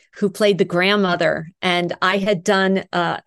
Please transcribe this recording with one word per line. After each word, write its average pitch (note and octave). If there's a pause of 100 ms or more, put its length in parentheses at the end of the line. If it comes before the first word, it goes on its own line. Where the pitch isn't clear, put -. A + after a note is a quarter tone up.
(160)
who G3+
played G3+
the F#3+
grandmother. F3 (140)
And F3
I F#3
had G3
done, F#3+
uh, E3+